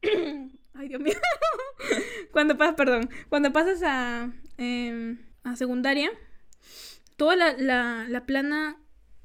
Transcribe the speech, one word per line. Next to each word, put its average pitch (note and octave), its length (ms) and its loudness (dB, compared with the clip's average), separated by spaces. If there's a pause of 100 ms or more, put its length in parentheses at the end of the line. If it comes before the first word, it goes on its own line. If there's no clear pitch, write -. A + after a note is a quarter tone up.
<clears throat> D#4 720 -2
ay, C#4 140 -12
Dios C4 120 -8
mío. D#4 140 2
<laughs> C#5 1160 -2
Cuando D4+ 240 2
pasas, D#4+ 200 4
perdón, B3+ 320 2 (200)
cuando C#4+ 240 2
pasas E4+ 320 2
a, A#3+ 480 -2 (260)
em, A#3+ 600 -4 (240)
a B3 140 -6
secundaria, C4+ 540 0 (1080)
toda D#4 200 6
la, E4 180 6
la, A#3+ 540 0
la B3 180 -4
plana D4 500 0 (480)